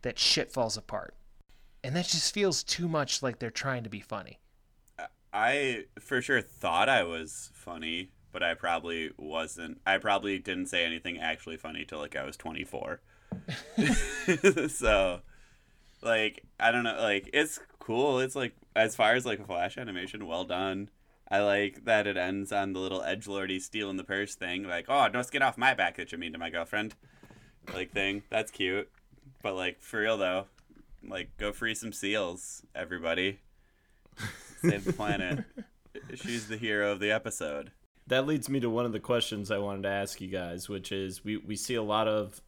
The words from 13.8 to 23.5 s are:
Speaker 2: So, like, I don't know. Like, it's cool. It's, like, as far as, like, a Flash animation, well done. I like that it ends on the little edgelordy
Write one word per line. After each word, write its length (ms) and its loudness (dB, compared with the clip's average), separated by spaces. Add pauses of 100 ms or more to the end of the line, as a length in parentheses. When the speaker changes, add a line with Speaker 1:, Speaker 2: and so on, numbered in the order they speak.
Speaker 2:
So, 520 4 (800)
like, 420 2 (160)
I 120 6
don't 120 2
know. 160 0
Like, 320 2
it's 280 2 (180)
cool. 420 2
It's, 160 0
like, 200 -2 (200)
as 200 4
far 180 6
as, 100 2
like, 160 -2
a 60 -10
Flash 320 -4
animation, 480 -8
well 200 -2
done. 440 -2 (400)
I 120 6
like 440 2
that 220 4
it 100 0
ends 340 -2
on 220 0
the 60 -2
little 220 -2
edgelordy 600 -2